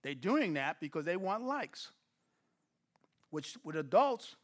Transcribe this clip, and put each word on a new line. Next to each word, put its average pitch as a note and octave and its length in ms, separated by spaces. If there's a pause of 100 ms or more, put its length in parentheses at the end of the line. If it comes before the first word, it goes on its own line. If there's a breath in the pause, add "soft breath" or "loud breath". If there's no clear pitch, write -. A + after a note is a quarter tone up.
They're C#3+ 120
doing G3 400
that C#3+ 260
because D3+ 240
they E3+ 120
want F#3+ 280
likes. B3+ 480 (1400)
Which, D3+ 320
with D#3 140
adults A3 680